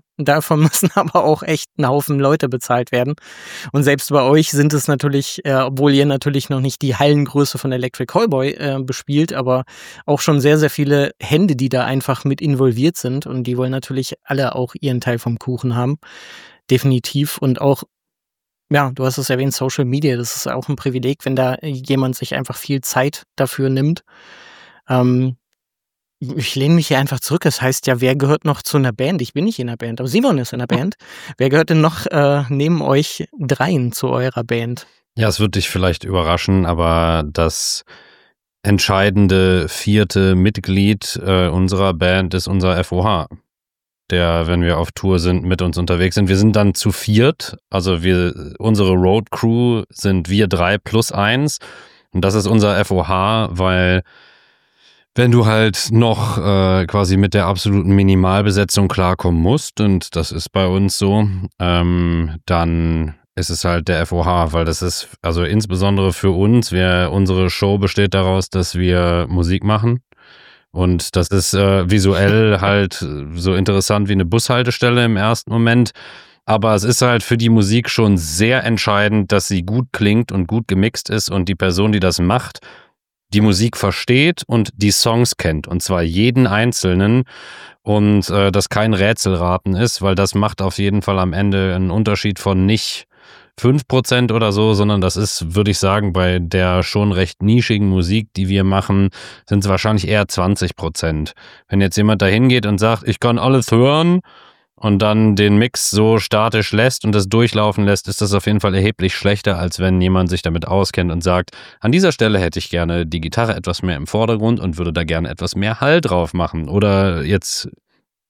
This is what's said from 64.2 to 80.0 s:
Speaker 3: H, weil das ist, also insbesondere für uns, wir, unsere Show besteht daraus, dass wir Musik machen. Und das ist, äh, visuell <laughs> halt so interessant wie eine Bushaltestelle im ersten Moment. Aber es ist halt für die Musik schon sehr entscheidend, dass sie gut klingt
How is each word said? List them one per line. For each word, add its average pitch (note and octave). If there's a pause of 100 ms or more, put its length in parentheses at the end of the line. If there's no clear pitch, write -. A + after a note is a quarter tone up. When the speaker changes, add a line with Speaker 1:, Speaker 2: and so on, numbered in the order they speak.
Speaker 3:
H, E2+
weil E2
das D#2+
ist, - (140)
also E2+
insbesondere F#2+
für -
uns, G#2
wir, F2+
unsere F#2
Show G2+
besteht G2+
daraus, F#2+
dass F2+
wir F2
Musik F2
machen. A2 (720)
Und F2+
das F2
ist, F#2+
äh, G2
visuell G2+
<laughs> E2+
halt G2 (280)
so F2+
interessant G2
wie -
eine G2
Bushaltestelle A#2+
im A2+
ersten A2
Moment. A#2 (520)
Aber G#2+
es G2
ist A#2+
halt A#2+
für A#2
die A#2
Musik A2+
schon G#2
sehr G2
entscheidend, G#2
dass G2+
sie F#2
gut A2+
klingt G#2+